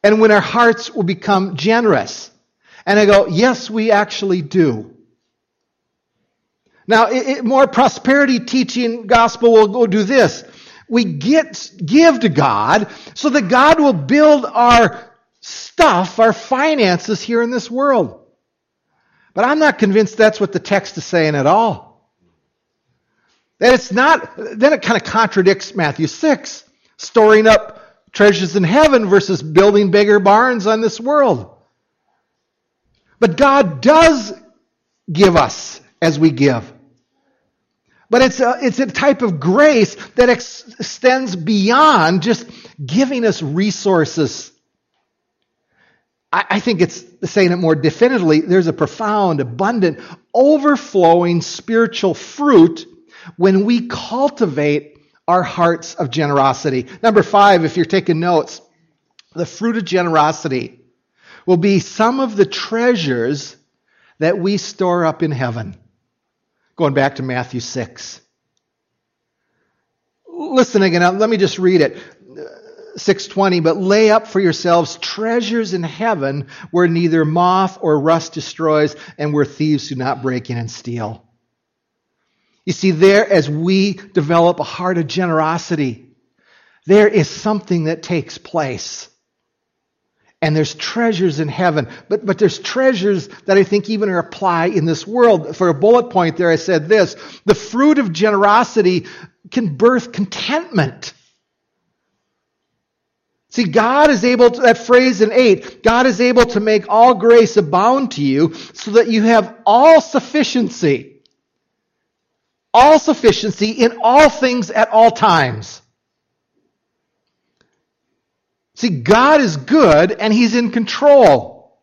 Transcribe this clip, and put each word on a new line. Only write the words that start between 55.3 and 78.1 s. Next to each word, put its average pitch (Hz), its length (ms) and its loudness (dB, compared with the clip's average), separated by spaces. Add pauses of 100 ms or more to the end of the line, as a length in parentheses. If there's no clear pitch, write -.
hearts 170 540 -4
of 147 120 -6
generosity. 135 800 -2 (160)
Number 214 200 4
five, 202 440 2
if 151 100 -6
you're 175 80 0
taking 180 360 -2
notes, 175 420 -2 (720)
the 165 100 -6
fruit 226 320 -6
of 220 80 -6
generosity 156 960 -2 (640)
will 180 140 2
be 190 220 2
some 240 400 -4
of 226 160 -6
the 196 100 2
treasures 151 1080 -4 (640)
that 165 200 -2
we 196 180 -2
store 175 480 -4
up 156 180 -2
in 156 80 -2
heaven. 117 460 -8 (1000)
Going 143 180 -2
back 139 220 -2
to 131 80 -10
Matthew 127 340 -8
six. - 640 -14 (2000)
Listen 262 540 0
again, 175 180 0
now, 180 100 2
let 208 180 -2
me 233 80 0
just 190 220 -2
read 185 220 2
it. - 180 -2 (1000)
Six - 300 -4
twenty, 190 320 -2
"But 165 200 -2
lay 208 340 2
up 220 160 0
for 190 100 -4
yourselves 170 600 0
treasures 220 760 -6
in 180 80 -6
heaven 147 640 -6 (240)
where 175 160 2
neither 165 380 0
moth 180 560 0
or 151 180 0
rust 160 360 0